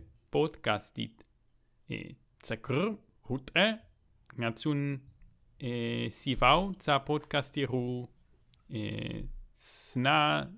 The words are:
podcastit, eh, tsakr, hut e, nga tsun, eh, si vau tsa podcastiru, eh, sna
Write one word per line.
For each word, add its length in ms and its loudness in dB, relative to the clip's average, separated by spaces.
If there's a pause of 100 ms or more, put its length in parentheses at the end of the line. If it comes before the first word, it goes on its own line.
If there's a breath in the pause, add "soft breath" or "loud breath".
(260)
podcastit, 1000 -2 (640)
eh, 240 -8 (300)
tsakr, 500 -2 (340)
hut 260 -6
e, 140 6 (640)
nga 220 -2
tsun, 320 0 (760)
eh, 500 -2
si 260 -2
vau 360 6
tsa 280 2
podcastiru, 1040 -2 (640)
eh, 580 -4 (280)
sna 920 2 (140)